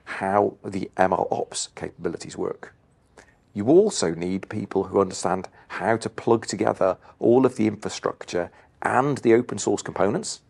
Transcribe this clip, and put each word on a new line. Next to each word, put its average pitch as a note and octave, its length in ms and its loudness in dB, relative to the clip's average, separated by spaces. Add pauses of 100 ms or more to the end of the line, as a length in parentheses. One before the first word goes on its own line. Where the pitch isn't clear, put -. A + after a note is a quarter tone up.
how G2+ 600 0
the G2 320 -6
M F#2 160 4
L F#2 200 0
ops - 420 -6
capabilities - 640 -10
work. - 400 -8 (800)
You G2+ 120 -4
also E3 480 4
need F2+ 340 -4
people G2+ 360 -4
who G2 160 0
understand F#2 480 -2 (180)
how G#2+ 300 -2
to A2 120 -4
plug - 380 0
together G2 500 0 (220)
all A#2+ 260 4
of B2 120 2
the G#2+ 100 2
infrastructure - 880 -6 (280)
and B2+ 380 0
the A2+ 160 6
open A#2+ 240 2
source G#2 240 0
components, G#2 680 -2